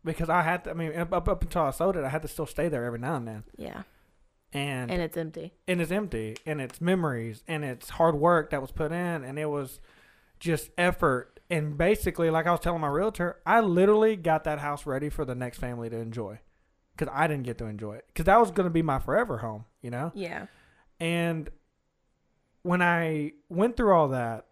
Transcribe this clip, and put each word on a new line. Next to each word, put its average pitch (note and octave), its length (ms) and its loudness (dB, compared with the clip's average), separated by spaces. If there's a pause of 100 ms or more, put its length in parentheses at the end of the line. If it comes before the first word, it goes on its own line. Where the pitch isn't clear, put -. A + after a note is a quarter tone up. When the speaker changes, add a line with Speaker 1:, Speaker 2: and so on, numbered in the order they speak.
Speaker 1:
Because D#3+ 260 -4
I F3 120 4
had F3 220 0
to, F3 60 -8
I D#3+ 40 -6
mean, D#3+ 220 -4
up, E3+ 160 -2
up, F3 160 0
up F#3 140 0
until E3+ 200 -2
I C3+ 100 2
sold F3+ 240 0
it, D3 80 -2
I C3 40 -4
had D#3 140 -4
to D3 60 -10
still - 180 -6
stay - 220 -4
there B2+ 160 -2
every A#2 160 -6
now D3 160 -4
and A#2 100 -6
then. A2 180 -12 (120)
Speaker 2:
Yeah. - 260 -12 (680)
Speaker 1:
And C#3 380 -4
Speaker 2:
And F3+ 120 0
it's D#3+ 140 -6
empty. D#3+ 360 -8 (140)
Speaker 1:
And F3+ 160 0
it's D#3+ 80 -2
empty. B2 460 -4 (100)
And D3+ 140 -4
it's B2+ 200 -10
memories. C#3+ 680 0
And D3+ 160 -4
it's B2+ 260 -10
hard E3 240 4
work D#3 360 4
that C#3 120 -2
was C3 80 -10
put D#3 220 -2
in. E3+ 320 -2
And C3+ 120 -8
it D3+ 140 -4
was C#3 300 -6 (580)
just E3 400 -2
effort. E3+ 600 2 (100)
And D3+ 260 -2
basically, E3+ 540 2
like D#3+ 160 2
I F3 60 4
was E3 80 2
telling E3 200 -2
my D#3 80 0
realtor, F3 560 -2
I A3 160 6
literally G#3+ 540 6
got D#3+ 300 0
that D3+ 160 -2
house D3 260 -6
ready C#3+ 220 -2
for D3 160 -4
the B2+ 100 -6
next B2 240 -8
family A#2+ 320 -6
to A#2 60 -6
enjoy. A2+ 420 -8 (580)
'Cause D3 160 -4
I D3+ 140 2
didn't C#3+ 180 -2
get A#2+ 140 -8
to A#2 80 -8
enjoy G#2+ 300 -10
it. - 180 -18
'Cause D#3+ 120 -4
that A3 140 8
was G#3 120 4
gonna F3+ 180 2
be E3 120 4
my C#3+ 180 2
forever D3 380 0
home, A2 260 -8 (180)
you A#2+ 80 -10
know? C#3 240 -6
Speaker 2:
Yeah. F3 320 -8 (540)
Speaker 1:
And E3 500 0 (1120)
when F3+ 180 0
I D#3+ 520 2 (180)
went G#3+ 260 2
through G#3+ 160 6
all D#3+ 160 8
that A#2 440 -4